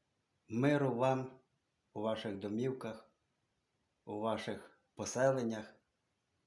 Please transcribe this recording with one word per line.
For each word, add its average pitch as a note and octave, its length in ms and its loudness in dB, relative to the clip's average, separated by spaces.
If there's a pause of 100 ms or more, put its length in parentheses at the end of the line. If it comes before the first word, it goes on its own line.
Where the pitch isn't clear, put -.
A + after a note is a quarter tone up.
(480)
Миру C3+ 480 4
вам C3 440 2 (540)
у G#2+ 80 -6
ваших G#2+ 360 -2
домівках, A2 760 -4 (920)
у G#2 140 -6
ваших G#2+ 600 -4 (160)
поселеннях A#2 800 0 (720)